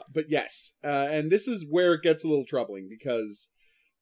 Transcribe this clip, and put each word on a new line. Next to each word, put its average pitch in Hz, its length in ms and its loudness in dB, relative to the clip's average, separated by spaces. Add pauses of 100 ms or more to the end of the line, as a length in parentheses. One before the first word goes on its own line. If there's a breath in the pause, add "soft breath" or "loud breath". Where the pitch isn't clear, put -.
(120)
but 156 200 -2
yes, - 420 -4 (100)
uh, 147 40 -6 (240)
and 156 200 0
this 202 160 2
is 214 220 -4
where 175 240 4
it 156 80 -4
gets 160 220 2
a 165 40 -2
little 147 160 2
troubling, 104 460 -6
because 110 600 -6 (520)